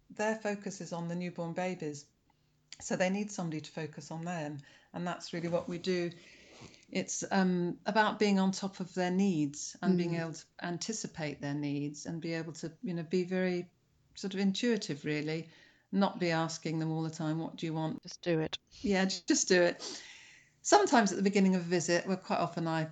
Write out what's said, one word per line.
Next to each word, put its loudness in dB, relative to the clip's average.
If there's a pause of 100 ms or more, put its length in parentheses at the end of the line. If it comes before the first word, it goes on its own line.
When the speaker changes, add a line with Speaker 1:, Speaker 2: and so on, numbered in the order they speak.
(160)
Speaker 1:
their 0
focus -6
is -8
on -4
the -4
newborn -4
babies. -4 (760)
So -4
they 2
need -2
somebody -4
to -14
focus -10
on -8
them. -6 (340)
And -4
that's -8
really -4
what 0
we -4
do. 0 (800)
It's, -4
um, 2
about 2
being 6
on 4
top -6
of -10
their 2
needs 0
and 4
being 0
Speaker 2:
Mm. 0
Speaker 1:
able -4
to -14 (200)
anticipate -4
their -4
needs -4
and -6
be -4
able -6
to, -8 (120)
you -4
know, -4
be 0
very 0 (460)
sort -8
of -4
intuitive, 0
really, -2 (420)
not 2
be 2
asking 0
them 0
all 0
the -2
time, -2
"What -6
do -6
you -4
want?" -4
Speaker 2:
Just -16
do 2
it. -4 (240)
Speaker 1:
Yeah, 2
j-, -2
just 2
do 8
it. 0 (600)
Sometimes 6
at -2
the 0
beginning 6
of 2
a -4
visit, 2
well, 0
quite -2
often 0
I, 0